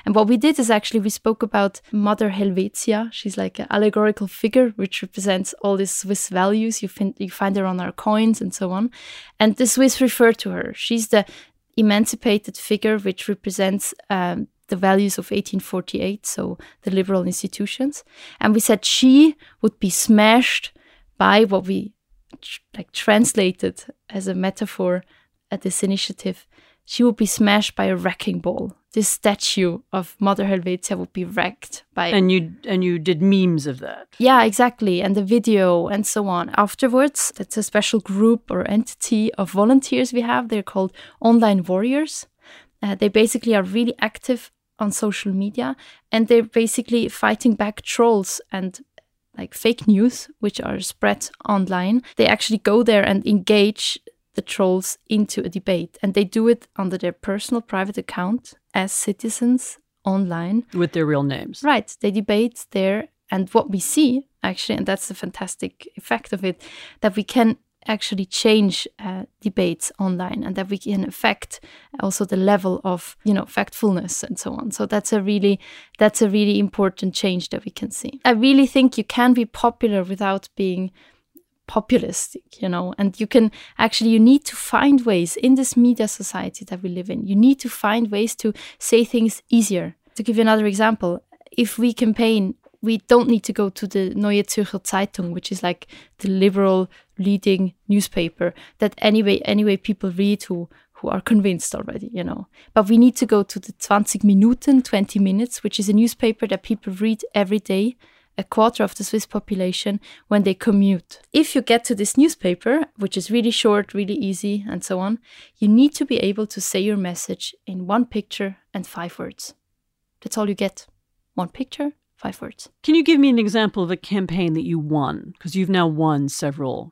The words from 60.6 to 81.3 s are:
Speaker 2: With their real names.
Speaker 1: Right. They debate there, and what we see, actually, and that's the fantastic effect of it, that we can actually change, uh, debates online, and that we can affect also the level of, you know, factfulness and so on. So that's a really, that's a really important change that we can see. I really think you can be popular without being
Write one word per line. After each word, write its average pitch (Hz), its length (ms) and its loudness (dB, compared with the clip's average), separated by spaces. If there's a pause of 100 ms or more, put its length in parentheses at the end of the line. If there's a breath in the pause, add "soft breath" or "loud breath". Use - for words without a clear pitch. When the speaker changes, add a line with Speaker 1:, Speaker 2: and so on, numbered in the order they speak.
Speaker 2:
With 175 200 0
their 165 120 0
real 147 180 0
names. - 380 -6
Speaker 1:
Right. - 380 0
They 202 120 -2
debate 214 600 -2
there, 196 380 -2 (200)
and 190 200 -4
what 220 200 0
we 190 120 -4
see, 269 460 0 (160)
actually, 185 340 -4
and 185 80 -6
that's - 240 -4
the - 40 -14
fantastic - 840 -12
effect - 340 -8
of 196 140 -4
it, 185 160 -6 (400 loud breath)
that 202 160 0
we 214 60 -2
can 226 340 2 (300)
actually 202 380 -4
change, 214 640 2 (120)
uh, 190 240 -10 (180)
debates 180 560 -4
online, 185 460 -4
and 190 120 -8
that 190 140 -8
we 202 80 -6
can 196 300 -4
affect - 540 -6 (400 loud breath)
also 196 240 -4
the 190 120 -4
level 190 460 2
of, 180 400 -6
you 214 100 2
know, 190 120 0
factfulness 190 760 -4
and - 160 -10
so - 160 -8
on. 247 160 -8
So 208 160 -6
that's 208 280 -4
a 208 80 0
really, 202 380 0 (380 loud breath)
that's 214 240 4
a 214 80 6
really 208 300 2
important 190 560 -2
change 180 340 -2
that - 160 -10
we 196 60 -10
can - 180 -10
see. - 360 -12
I 254 60 6
really 269 360 6
think 262 300 2
you 214 80 -4
can 247 280 4
be 247 120 2
popular 214 580 0
without 190 520 -4
being 185 360 -4 (760 soft breath)